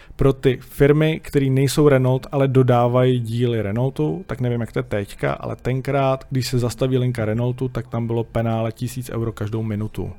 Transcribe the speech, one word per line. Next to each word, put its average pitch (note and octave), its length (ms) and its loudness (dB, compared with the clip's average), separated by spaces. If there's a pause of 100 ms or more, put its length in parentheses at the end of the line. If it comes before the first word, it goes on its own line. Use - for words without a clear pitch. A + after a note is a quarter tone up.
(160)
Pro C3+ 180 4
ty B2+ 280 0
firmy, D#3 600 2
který C#3 260 0
nejsou C#3 400 4
Renault, B2+ 420 2
ale C3+ 160 2
dodávají B2+ 720 4
díly A#2 420 -2
Renaultu, C3+ 680 -2
tak - 140 -6
nevím, A#2+ 200 -2
jak A2 100 -6
to - 80 -2
je C3 40 -4
teďka, B2 500 -4
ale A#2 220 -8
tenkrát, C3+ 720 -2
když B2+ 180 -2
se B2 120 0
zastaví B2+ 380 0
linka A#2+ 280 0
Renaultu, B2 420 -2
tak B2 200 -6
tam A#2 200 -4
bylo A#2 160 -2
penále A2+ 480 -2
tisíc B2 380 -8
euro A2+ 220 -4
každou A2 320 -6
minutu. G#2 560 -6